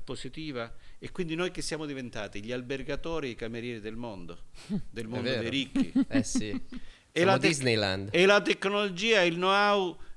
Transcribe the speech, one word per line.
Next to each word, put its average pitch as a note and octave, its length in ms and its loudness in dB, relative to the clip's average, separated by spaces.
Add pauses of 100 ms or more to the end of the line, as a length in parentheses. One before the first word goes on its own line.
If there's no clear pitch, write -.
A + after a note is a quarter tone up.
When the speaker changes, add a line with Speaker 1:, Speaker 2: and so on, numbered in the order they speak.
Speaker 1:
positiva. B2+ 720 -6 (240)
E - 140 -10
quindi E3 240 -4
noi F3+ 160 -2
che D#3 100 -6
siamo D#3 240 -4
diventati? A#2 560 -8
Gli A2 100 -8
albergatori C3+ 760 -4
e - 40 -4
i - 40 -10
camerieri A#2 440 -6
del A2 160 -8
mondo, F#2+ 500 -10 (200)
Speaker 2:
<laughs> F#3+ 240 -4
Speaker 1:
del A#2 140 -8
Speaker 2:
È A2 40 -8
Speaker 1:
mondo A#2+ 220 -2
Speaker 2:
vero. B2 120 0
Speaker 1:
dei A#2 80 -4
ricchi. C4+ 420 0 (100)
Speaker 2:
<laughs> - 60 0
Eh C4+ 160 2
sì. G#2+ 260 -2
Speaker 1:
E - 680 -6
Speaker 2:
Siamo F3+ 120 6
Speaker 1:
la F#3 60 6
tec-, C#3+ 120 4
Speaker 2:
Disneyland. G#2 600 2
Speaker 1:
e F3+ 140 8
la G3+ 160 8
tecnologia, G3+ 800 2
il E3+ 140 4
know-how G3 600 4 (200)